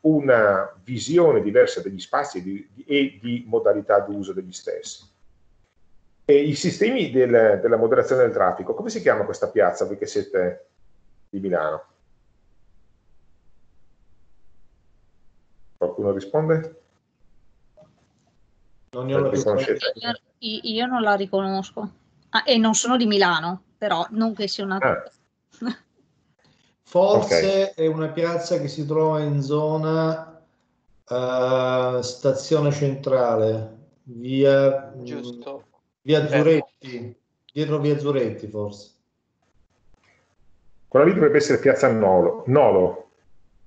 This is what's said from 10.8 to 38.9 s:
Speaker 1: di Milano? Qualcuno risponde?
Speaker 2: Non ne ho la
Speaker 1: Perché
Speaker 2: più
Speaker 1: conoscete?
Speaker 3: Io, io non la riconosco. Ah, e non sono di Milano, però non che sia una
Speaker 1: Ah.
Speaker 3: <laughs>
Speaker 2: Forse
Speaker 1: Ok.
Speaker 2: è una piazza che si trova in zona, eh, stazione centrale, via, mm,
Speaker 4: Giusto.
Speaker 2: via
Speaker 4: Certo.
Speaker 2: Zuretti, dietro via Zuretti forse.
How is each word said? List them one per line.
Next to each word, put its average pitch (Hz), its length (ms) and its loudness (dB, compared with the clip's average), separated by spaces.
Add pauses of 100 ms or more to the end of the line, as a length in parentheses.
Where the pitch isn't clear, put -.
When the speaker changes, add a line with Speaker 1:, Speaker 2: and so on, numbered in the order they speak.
Speaker 1:
di 98 100 -10
Milano? 80 440 -4 (4000)
Qualcuno 101 340 -2
risponde? 156 680 -2 (2000)
Speaker 2:
Non 123 140 -8
ne 135 80 -4
ho 139 60 2
la - 100 2
Speaker 1:
Perché - 80 -2
Speaker 2:
più 135 80 0
Speaker 1:
conoscete? - 460 0 (480)
Speaker 3:
Io, 220 240 -6
io 220 240 -4
non 254 140 -2
la 214 140 2
riconosco. 190 760 -4 (380)
Ah, - 160 -2
e 247 120 4
non 220 160 4
sono 247 240 0
di 240 80 0
Milano, 185 580 0 (140)
però 175 340 -2
non 226 220 -2
che 202 140 -6
sia 202 160 -8
una 196 160 -4
Speaker 1:
Ah. 113 240 0 (560)
Speaker 3:
<laughs> - 260 -10 (1000)
Speaker 2:
Forse 196 880 2
Speaker 1:
Ok. - 40 -18
Speaker 2:
è 160 120 0
una 156 220 -2
piazza 170 500 -2
che 147 100 -6
si 151 160 -8
trova 156 360 0
in 143 200 -2
zona, 156 1000 -2 (640)
eh, 127 920 0
stazione 143 720 0
centrale, 120 1040 0 (280)
via, 135 920 2
mm, 127 80 -16
Speaker 4:
Giusto. 123 600 -14 (360)
Speaker 2:
via 147 200 2
Speaker 4:
Certo. 143 160 0
Speaker 2:
Zuretti, 135 800 0 (360)
dietro 147 280 -4
via 143 200 0
Zuretti 127 480 -4
forse. 104 440 -12 (2000)